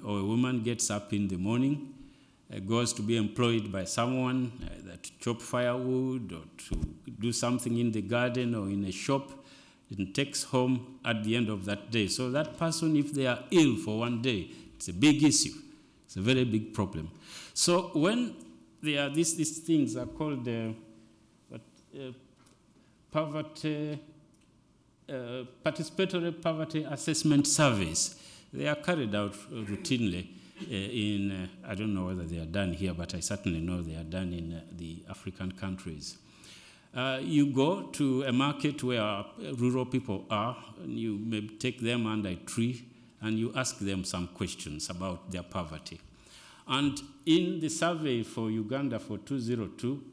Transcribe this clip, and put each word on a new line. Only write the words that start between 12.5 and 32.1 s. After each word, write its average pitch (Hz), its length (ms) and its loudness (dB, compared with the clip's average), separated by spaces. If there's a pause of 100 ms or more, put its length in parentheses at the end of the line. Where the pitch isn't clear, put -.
person, 160 380 2
if 143 180 2
they 135 140 2
are 120 240 0
ill 151 260 8
for 107 220 -2
one 120 240 0
day, 107 260 0 (260)
it's - 120 -8
a 87 60 -4
big 143 300 6
issue. - 300 6 (520)
It's - 120 -14
a 92 40 -2
very 127 220 4
big 110 300 2
problem. 80 360 -2 (440)
So 175 400 2
when 220 420 2 (460)
there 147 240 2
are 135 40 0
these, 165 260 2
these 156 240 -2
things 143 360 4
are 123 100 -4
called, 139 420 -4
uh, 113 260 -2 (760)
what, 113 140 -14 (340)
uh, 131 160 -12 (1000)
poverty, 151 880 -2 (1080)
uh, 127 360 -6 (200)
participatory 170 800 0
poverty 156 420 0
assessment 147 640 4
surveys. 101 680 4 (360)
They 139 160 -2
are 147 80 2
carried 147 400 0
out, 101 200 0
uh, - 280 -10
routinely, 101 640 0 (340)
uh, - 120 -8
in, 101 580 0
uh, 92 380 -8
I 104 60 -6
don't 104 180 -2
know 92 120 0
whether 92 180 -4